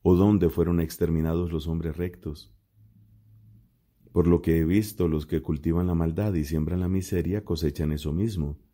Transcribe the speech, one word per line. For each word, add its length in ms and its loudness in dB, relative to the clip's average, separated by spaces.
¿O 140 6
dónde 340 4
fueron 300 0
exterminados 720 -2
los 160 -6
hombres 300 -4
rectos? 540 -10
Por 140 2
lo 160 4
que 160 2
he 80 2
visto, 420 0
los 200 -2
que 160 -2
cultivan 420 0
la 80 0
maldad 400 0
y 120 0
siembran 340 -2
la 80 -2
miseria 580 -2
cosechan 460 -2
eso 200 -4
mismo. 460 -4